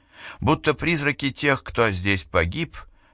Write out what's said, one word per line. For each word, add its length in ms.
будто 340
призраки 560
тех, 320
кто 280
здесь 340
погиб, 520